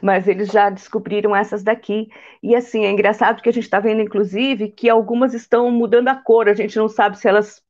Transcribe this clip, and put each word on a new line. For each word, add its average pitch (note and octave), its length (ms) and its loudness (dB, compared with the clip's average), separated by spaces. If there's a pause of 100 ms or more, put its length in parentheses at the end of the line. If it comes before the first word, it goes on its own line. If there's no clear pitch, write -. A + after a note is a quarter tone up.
mas F#3+ 260 0
eles G3 200 -2
já G3+ 220 2
descobriram G#3 640 -4
essas G#3 280 -2
daqui. A3 460 -4 (340)
E G#3 120 2
assim, A#3+ 300 -2
é G3 60 0
engraçado G#3 520 0
que - 60 0
a A#3 40 0
gente A3+ 160 -4
tá G3 120 0
vendo, A3 220 0
inclusive, G#3 680 -4
que A#3 200 -2
algumas A#3 460 0
estão A#3+ 360 0
mudando A#3 380 2
a C4+ 60 0
cor, A3+ 340 2
a G#3 60 4
gente G#3 220 -6
não A3 120 0
sabe G#3 300 -2
se A#3 100 0
elas G#3 420 0